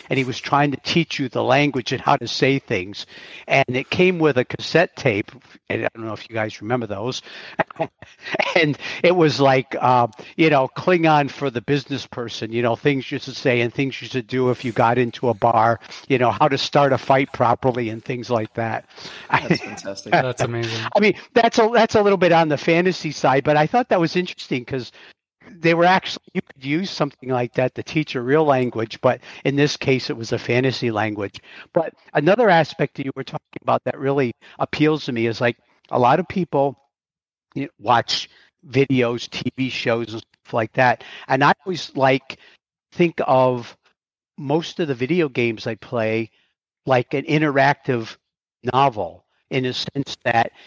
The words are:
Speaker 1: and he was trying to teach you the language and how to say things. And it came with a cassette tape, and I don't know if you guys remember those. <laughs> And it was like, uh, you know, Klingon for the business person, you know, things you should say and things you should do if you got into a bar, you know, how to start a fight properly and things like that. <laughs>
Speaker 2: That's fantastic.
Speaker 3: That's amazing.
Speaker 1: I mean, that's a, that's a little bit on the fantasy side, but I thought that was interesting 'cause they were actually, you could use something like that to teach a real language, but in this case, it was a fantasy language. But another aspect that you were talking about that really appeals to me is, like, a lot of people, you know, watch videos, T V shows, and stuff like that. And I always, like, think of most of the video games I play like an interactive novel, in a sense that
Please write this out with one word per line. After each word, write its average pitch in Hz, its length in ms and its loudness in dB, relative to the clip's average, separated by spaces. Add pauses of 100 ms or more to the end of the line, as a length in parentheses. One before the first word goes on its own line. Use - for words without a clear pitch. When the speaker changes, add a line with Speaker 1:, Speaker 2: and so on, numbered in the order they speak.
Speaker 1:
and 131 80 -2
he 131 80 0
was 127 120 -6
trying 147 340 0
to 135 120 -6
teach - 340 -2
you 131 120 -4
the 117 120 -4
language 131 520 0
and 120 80 -4
how 143 160 2
to 117 100 -10
say 135 320 0
things. 98 460 -6 (420)
And 139 220 2
it 127 200 -4
came 185 300 2
with 147 180 2
a 123 60 2
cassette - 540 -2
tape, 107 340 -2 (380)
and 110 160 -4
I - 100 -4
don't 113 100 -12
know 110 60 -8
if - 180 -14
you 113 60 -12
guys 107 260 -6
remember 113 260 -4
those. 101 340 -8 (580)
<laughs> 165 100 -6 (680)
And 156 220 2 (260)
it 170 120 4
was 151 240 4
like, 135 400 2
uh, 123 280 4 (280)
you 160 140 4
know, 135 260 4
Klingon 156 540 2
for 139 200 -6
the 117 120 -4
business 139 440 -4
person, 117 460 -10
you 117 100 -2
know, 117 140 -2
things 139 340 -2
you 139 100 -6
should 127 160 -12
say 120 260 2
and 117 120 -2
things 135 280 -4
you 120 60 -14
should 117 200 -6
do 127 220 0
if 123 160 -2
you 117 80 -4
got 123 240 2
into 123 320 0
a 113 40 0
bar, 117 460 2 (300)
you 135 80 2
know, 120 140 2
how 151 180 2
to 135 80 0
start 143 340 2
a 127 60 2
fight 135 340 2
properly 120 580 0
and 113 140 -10
things 127 260 -8
like 110 260 -2
that. 113 340 -6 (200)
<laughs> - 220 -18
Speaker 2:
That's - 300 0
fantastic. 98 500 -12
Speaker 3:
That's 131 300 0
amazing. 117 520 -4
Speaker 1:
I 208 60 2
mean, 208 140 2 (200)
that's 233 260 4
a, 220 140 4
that's 226 220 2
a 214 60 4
little 202 160 2
bit 170 160 2
on 165 160 4
the 143 80 0
fantasy 170 540 0
side, 135 340 0
but 151 100 2
I 151 120 2
thought 247 220 0
that 196 120 2
was 165 160 -2
interesting 147 480 -6
'cause 131 260 -8 (560)
they 165 260 0
were 170 120 4
actually, - 480 0
you 180 80 -2
could - 240 -20
use 165 240 -2
something 139 400 -6
like 123 240 -2
that 127 220 0
to 117 80 -8
teach - 320 -4
a 127 60 -4
real 139 220 2
language, 123 560 0
but 123 220 2 (240)
in 139 100 0
this 143 220 2
case, 131 320 0
it 127 80 -6
was 113 160 -6
a 113 60 -2
fantasy 123 520 0
language. 107 480 -4 (320)
But 160 220 -2 (200)
another 196 360 4
aspect 160 480 2
that 139 80 -8
you 135 100 -4
were 135 80 -10
talking - 380 -14
about 120 240 0
that 131 120 -6
really 139 360 0 (240)
appeals 151 480 0
to 139 60 -4
me 117 160 0
is, 110 120 -4
like, 120 180 0 (320)
a - 80 -2
lot 127 220 4
of 175 80 -6
people, 143 500 -2 (800)
you 135 80 -6
know, - 60 -10 (100)
watch 113 500 0 (380)
videos, 123 600 0
T - 280 -6
V 131 120 -4
shows, 117 440 -4
and 113 80 -10
stuff - 320 -16
like 113 200 -2
that. 123 300 2 (240)
And 135 160 2
I 160 100 6 (120)
always, 175 300 -8
like, 135 420 0 (540)
think 170 340 0
of 127 500 2 (640)
most 156 420 -4
of 165 80 -2
the 139 60 -2
video 139 360 0
games 117 360 -2
I 113 100 -6
play 113 540 -4 (560)
like 127 300 2
an 139 100 -4
interactive 139 920 0 (540)
novel, 107 540 0 (240)
in 131 160 -2
a 123 80 -4
sense - 420 -8 (100)
that 117 260 2 (140)